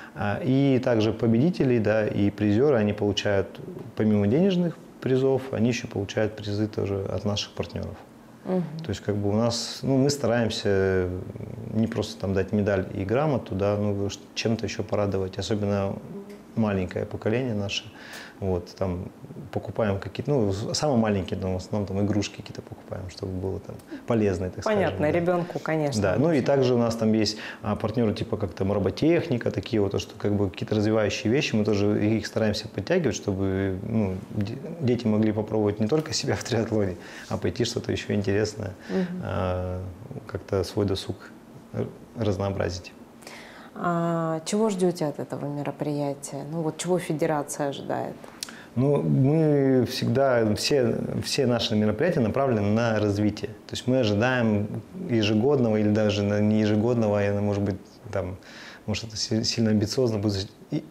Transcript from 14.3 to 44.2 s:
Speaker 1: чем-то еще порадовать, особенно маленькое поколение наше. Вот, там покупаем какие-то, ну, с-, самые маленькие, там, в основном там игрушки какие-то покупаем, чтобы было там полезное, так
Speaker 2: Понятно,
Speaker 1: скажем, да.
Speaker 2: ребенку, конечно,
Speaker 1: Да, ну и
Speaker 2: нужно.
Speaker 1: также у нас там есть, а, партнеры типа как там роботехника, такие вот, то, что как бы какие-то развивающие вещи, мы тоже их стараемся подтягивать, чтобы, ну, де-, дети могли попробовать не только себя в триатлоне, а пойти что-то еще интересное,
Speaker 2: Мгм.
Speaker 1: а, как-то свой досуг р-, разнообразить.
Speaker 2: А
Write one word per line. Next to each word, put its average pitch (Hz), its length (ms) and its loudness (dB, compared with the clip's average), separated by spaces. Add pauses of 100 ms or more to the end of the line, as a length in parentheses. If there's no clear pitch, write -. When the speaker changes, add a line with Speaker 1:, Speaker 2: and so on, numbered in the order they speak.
Speaker 1:
чем-то 113 320 -2
еще 98 180 -6
порадовать, 98 540 -2
особенно 101 560 0 (600)
маленькое 104 500 0
поколение 113 480 -2
наше. 101 300 -4 (560)
Вот, 92 380 -2
там 92 280 -4 (460)
покупаем 101 480 -2
какие-то, 123 320 -6
ну, 110 200 2
с-, 98 220 -4
самые 147 240 2
маленькие, 101 420 2
там, 92 140 -2
в 92 40 -2
основном 104 300 -4
там 95 180 -2
игрушки 101 320 0
какие-то - 240 -14
покупаем, - 480 -12
чтобы 95 240 -8
было 95 260 -4
там 117 160 -14 (320)
полезное, 98 420 2
так - 140 -12
Speaker 2:
Понятно, 196 340 0
Speaker 1:
скажем, 151 160 0
да. 170 60 2
Speaker 2:
ребенку, 175 400 0
конечно, 147 420 0
Speaker 1:
Да, 95 160 2
ну 151 140 4
и 160 80 4
Speaker 2:
нужно. 113 60 2
Speaker 1:
также 135 280 4
у 120 40 4
нас 117 180 2
там 110 180 2
есть, 110 240 2 (240)
а, 104 140 0
партнеры 107 380 0
типа - 240 -4
как 101 160 -4
там 98 180 0
роботехника, 113 800 2
такие 104 300 0
вот, 98 100 2
то, - 80 0
что - 180 -8
как 104 160 0
бы 101 160 2
какие-то - 260 -2
развивающие 107 560 2
вещи, - 240 2
мы 107 100 4
тоже 107 520 4
их 104 80 -2
стараемся 107 420 0
подтягивать, 135 480 0
чтобы, 95 640 0 (100)
ну, 107 280 0 (160)
де-, 107 260 -4 (240)
дети 120 260 2
могли 107 260 4
попробовать 104 480 0
не 110 60 2
только 156 260 0
себя 123 220 -2
в - 80 -6
триатлоне, 107 520 0 (340)
а 104 80 -4
пойти 101 280 -2
что-то - 260 -4
еще 101 220 -2
интересное, 101 580 0 (180)
Speaker 2:
Мгм. 180 340 -2
Speaker 1:
а, 92 580 -2 (460)
как-то 98 360 -2
свой 101 220 0
досуг 98 300 -2 (580)
р-, 113 140 -4 (300)
разнообразить. 95 760 -2 (880)
Speaker 2:
А 170 640 -2